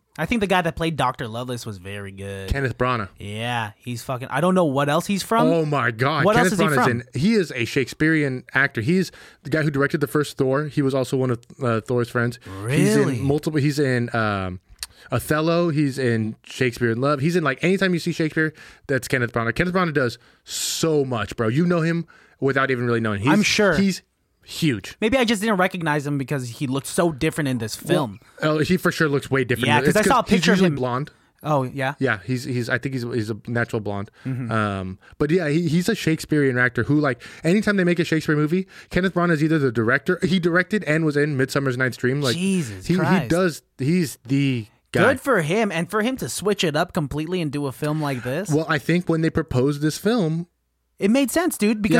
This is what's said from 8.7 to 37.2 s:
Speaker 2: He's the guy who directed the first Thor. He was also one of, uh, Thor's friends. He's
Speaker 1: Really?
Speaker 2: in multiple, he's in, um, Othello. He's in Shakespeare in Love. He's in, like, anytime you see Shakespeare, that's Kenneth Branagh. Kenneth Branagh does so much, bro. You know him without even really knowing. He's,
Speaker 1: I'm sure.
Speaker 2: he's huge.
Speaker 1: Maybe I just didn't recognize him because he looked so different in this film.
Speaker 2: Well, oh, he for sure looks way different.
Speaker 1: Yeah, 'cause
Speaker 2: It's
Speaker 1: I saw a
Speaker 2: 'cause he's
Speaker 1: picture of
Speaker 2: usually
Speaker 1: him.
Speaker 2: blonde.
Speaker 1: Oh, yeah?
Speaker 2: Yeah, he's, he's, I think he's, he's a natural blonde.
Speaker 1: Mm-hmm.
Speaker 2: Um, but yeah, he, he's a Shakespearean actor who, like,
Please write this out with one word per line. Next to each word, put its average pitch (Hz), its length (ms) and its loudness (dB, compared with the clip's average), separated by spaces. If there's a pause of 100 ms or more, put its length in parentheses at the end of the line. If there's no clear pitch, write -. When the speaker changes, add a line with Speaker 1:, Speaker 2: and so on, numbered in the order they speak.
Speaker 2:
He's 175 300 2 (320)
the 143 60 -12
guy 156 140 0
who 156 80 0
directed 139 300 2
the 143 60 6
first 147 300 -2
Thor. 135 280 0
He 147 160 -2
was 135 120 2
also 135 240 0
one 127 140 2
of, 120 80 -2 (240)
uh, 113 180 0
Thor's 120 280 -2
friends. 120 300 -2 (300)
He's - 280 4
Speaker 1:
Really? 131 200 2
Speaker 2:
in 135 60 -4
multiple, 151 360 0
he's 139 200 2
in, 123 340 0
um, 101 460 -2 (520)
Othello. 165 580 0
He's 143 280 0
in 113 460 0
Shakespeare 120 480 -2
in 113 80 -4
Love. 139 220 0
He's 165 140 2
in, 175 80 0
like, 131 200 -2
anytime 185 300 2
you 170 60 0
see 175 120 -2
Shakespeare, 156 420 -2 (340)
that's 131 200 -2
Kenneth 123 240 0
Branagh. 117 240 -2
Kenneth 180 180 -2
Branagh 175 200 0
does 127 240 -2 (260)
so - 640 0
much, 113 320 -4
bro. 113 100 0
You 135 180 2
know 175 160 2
him 165 240 -2 (340)
without 135 300 0
even 123 160 -2
really 117 140 2
knowing. 107 220 -2
He's, 120 100 2
Speaker 1:
I'm 202 120 4
sure. 196 320 2
Speaker 2:
he's 196 260 0 (440)
huge. - 560 -4
Speaker 1:
Maybe 220 160 2
I 254 80 2
just 208 160 0
didn't 214 160 0
recognize 160 500 0
him 147 100 0
because 135 320 -4
he 127 180 -6
looked 135 200 -4
so 175 240 0
different 156 380 -2
in 127 80 -2
this 113 180 -6
film. 143 440 -2 (220)
Speaker 2:
Well, 151 140 2
oh, 156 40 0
he 170 180 2
for 175 140 0
sure 156 180 0
looks 139 200 -2
way 135 140 2
different. 117 240 0
Speaker 1:
Yeah, 147 120 4
'cause 143 100 4
Speaker 2:
It's 165 80 2
Speaker 1:
I 214 60 6
saw 220 160 4
a - 40 0
Speaker 2:
'cause - 60 -10
he's 190 100 6
Speaker 1:
picture 165 140 4
of 190 40 6
Speaker 2:
usually 185 120 6
Speaker 1:
him. 147 60 0
Speaker 2:
blonde. 127 360 -4 (320)
Speaker 1:
Oh, 143 200 0
yeah? 131 360 -4
Speaker 2:
Yeah, 117 260 2
he's, 127 200 -4
he's, 123 240 -4
I 127 80 0
think 135 180 -6
he's, 120 80 -4
he's 117 260 -4
a 110 80 -6 (100)
natural 117 320 -2
blonde. 101 300 -6 (160)
Speaker 1:
Mm-hmm. 127 260 -6
Speaker 2:
Um, 98 460 -2 (200)
but 147 140 -2
yeah, 170 180 0
he, 165 180 0
he's 170 220 2
a 226 60 0
Shakespearean 147 640 0
actor 123 260 2
who, 143 160 2
like, 139 220 -2 (220)